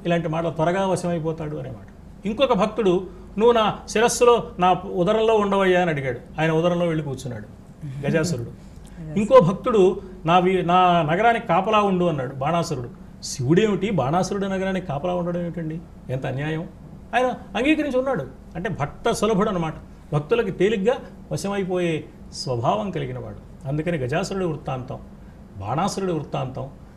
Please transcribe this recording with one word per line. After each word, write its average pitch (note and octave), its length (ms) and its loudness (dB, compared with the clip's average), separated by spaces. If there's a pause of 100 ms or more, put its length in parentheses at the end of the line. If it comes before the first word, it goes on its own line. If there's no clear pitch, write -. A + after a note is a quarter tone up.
ఇలాంటి E3+ 220 0
మాటలు, E3 220 -2
త్వరగా F3+ 380 0
వశమైపోతాడు D#3+ 680 -2
అనే C3 120 -10
మాట. - 180 -16 (380)
ఇంకొక A#3+ 280 2
భక్తుడు, F#3+ 540 2 (300)
"నువ్వు A#3 140 6
నా A3 280 2 (100)
శిరస్సులో, A#3 540 4 (160)
నా F3+ 220 4 (120)
ఉదరంలో A3 420 2
ఉండవయ్యా" G3 460 4
అని F3 100 2
అడిగాడు. C3+ 280 -4 (200)
ఆయన D#3+ 120 2
ఉదరంలో F3 340 2
వెళ్ళి D#3 180 0
కూర్చున్నాడు A#2+ 420 -8 (600)
గజాసురుడు. C#3+ 440 0 (680)
ఇంకో A#3+ 200 8
భక్తుడు, F#3+ 640 4 (240)
"నా F3 140 6
వి-, F3+ 280 2
నా F3 340 6
నగరానికి A3 460 2
కాపలా G3 340 4
ఉండు" F#3 240 2
అన్నాడు C3+ 300 -2
బాణాసురుడు. C#3 540 -2 (340)
"శివుడేమిటి F#3 640 2
బాణాసురుడు F#3 580 0
నగరానికి F#3+ 400 -2
కాపలా F3 260 -4
ఉండడం F3 280 -2
ఏమిటండి? D#3+ 380 -6 (300)
ఎంత C3 160 -4
అన్యాయం!" D#3 440 -6 (460)
ఆయన B3 180 2 (240)
అంగీకరించి D4 400 0
ఉన్నాడు. B3+ 280 -2 (300)
అంటే F3 140 -6
భక్త - 420 -2
సులభుడు G#3+ 380 2
అనమాట, E3 240 -2 (400)
భక్తులకి G3 380 0
తేలిగ్గా G#3+ 420 2 (380)
వశమైపోయే F3+ 760 -2 (280)
స్వభావం C#3 580 -2
కలిగినవాడు. B2 760 -10
అందుకని D#3 300 -2
గజాసురుడి F3 480 -2
వృత్తాంతం, C3 520 -6 (600)
బాణాసురుడి F3+ 540 -2
వృత్తాంతం, C#3 560 -6 (300)